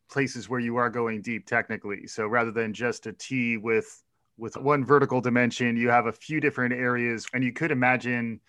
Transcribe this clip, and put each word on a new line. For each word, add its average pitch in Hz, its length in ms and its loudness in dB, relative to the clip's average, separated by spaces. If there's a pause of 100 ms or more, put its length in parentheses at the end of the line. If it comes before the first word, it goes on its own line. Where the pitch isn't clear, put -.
places 123 400 -4
where 123 120 -2
you 117 160 -2
are 120 120 2
going 113 320 -2
deep 110 240 -6
technically. 107 640 -4
So 110 180 -6
rather 117 260 0
than 110 220 -2
just 113 340 -4
a 110 60 -10
T 120 440 -2
with, 110 460 0 (340)
with 110 200 -10
one 139 280 2
vertical 127 360 4
dimension, 120 540 2
you 120 140 2
have 120 180 6
a 110 60 -2
few 156 260 -6
different 131 340 0
areas. 120 600 -2
And 127 100 0
you 123 80 0
could 160 200 -2
imagine 123 760 0